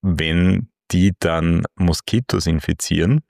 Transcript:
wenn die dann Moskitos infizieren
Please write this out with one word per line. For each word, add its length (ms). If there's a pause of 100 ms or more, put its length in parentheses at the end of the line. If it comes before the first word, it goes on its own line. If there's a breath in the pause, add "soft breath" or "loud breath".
wenn 680 (220)
die 260
dann 460 (100)
Moskitos 720
infizieren 840